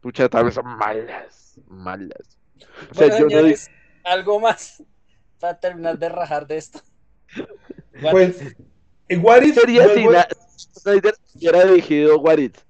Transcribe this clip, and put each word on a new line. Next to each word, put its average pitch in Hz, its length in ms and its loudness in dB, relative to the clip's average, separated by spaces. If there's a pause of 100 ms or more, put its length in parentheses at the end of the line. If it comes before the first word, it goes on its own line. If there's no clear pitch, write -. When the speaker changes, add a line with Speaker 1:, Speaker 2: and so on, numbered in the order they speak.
Speaker 1:
pucha, 127 280 -4
tal 120 160 0
vez 120 100 -4
son 123 120 -10 (100)
malas, - 880 -10
malas. 92 720 -18 (520)
O - 40 -20
sea, 156 120 4
Speaker 2:
Bueno, 214 120 2
Speaker 1:
yo 151 60 4
no 151 60 0
Speaker 2:
señores, 151 380 0
Speaker 1:
digo - 100 -20 (260)
Speaker 2:
algo 190 360 -4
más - 420 -6 (580)
para 175 180 -10
terminar 165 400 -10
de 170 120 -8
rajar 151 360 -10
de 151 120 -10
esto. - 220 -20 (1200)
Speaker 3:
Pues, - 20 -18
Speaker 2:
What 165 180 0 (220)
if? 139 120 -18 (540)
Speaker 3:
eh, 180 80 -6
What 226 260 6
If, 294 180 0
Speaker 1:
sería 240 240 4
si 208 40 6 (160)
Speaker 3:
vuelvo 226 80 4
Speaker 1:
la, - 160 2 (300)
Snyder 202 560 -4 (200)
hubiera 170 300 2
dirigido 156 560 2
What 160 180 2
If 127 140 -4 (180)